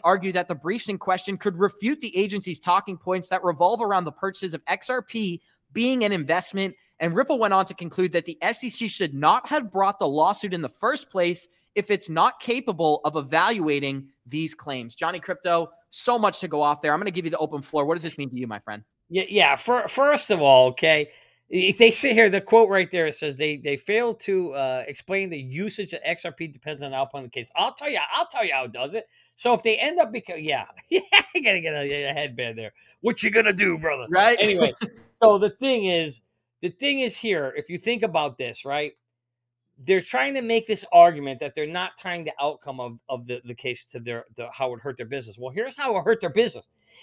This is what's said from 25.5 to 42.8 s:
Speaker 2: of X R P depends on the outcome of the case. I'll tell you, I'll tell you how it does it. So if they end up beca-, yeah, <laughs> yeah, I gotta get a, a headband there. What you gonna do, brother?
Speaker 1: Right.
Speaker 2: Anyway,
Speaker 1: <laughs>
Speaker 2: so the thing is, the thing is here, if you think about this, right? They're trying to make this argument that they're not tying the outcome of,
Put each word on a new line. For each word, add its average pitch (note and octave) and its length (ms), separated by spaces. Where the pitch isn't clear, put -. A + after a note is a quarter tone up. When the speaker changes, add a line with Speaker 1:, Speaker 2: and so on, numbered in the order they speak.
Speaker 2:
of - 100
X E3+ 220
R D#3+ 60
P E3 140
depends D3 360
on C#3 80
the C3 80
outcome C#3 260
of - 0
the A#2+ 60
case. A#2+ 260
I'll G#3 160
tell D4 160
you, A#3 100
I'll E4+ 120
tell B3 180
you D#3+ 80
how C3+ 120
it A2+ 80
does C3 200
it. A3 140
So A#3+ 180
if A#3+ 80
they A3 160
end D#4 200
up A3+ 140
beca-, F3 300
yeah, C#3 240
<laughs> - 140
yeah, F#4 100
I D#4 60
gotta G3+ 200
get D#3+ 140
a, C#3+ 360
a - 20
headband B2+ 460
there. A2 140
What A3 220
you A3 80
gonna G#3+ 240
do, F3+ 240
brother? D3 320
Speaker 1:
Right. G#3 300
Speaker 2:
Anyway, F3+ 340
Speaker 1:
<laughs> - 260
Speaker 2:
so G#3 160
the F3+ 120
thing B3+ 340
is, E3 360
the F3 100
thing C#4 300
is A#3+ 160
here, D#3+ 400
if D3 120
you E3+ 80
think A3+ 260
about D#3 360
this, A#2+ 260
right? D3 280
They're F3+ 180
trying C4+ 320
to C4 80
make A3+ 240
this G#3+ 260
argument D3+ 480
that C#3+ 160
they're D3+ 100
not F3 300
tying F3 280
the D3+ 160
outcome C#3+ 380
of, A#2+ 200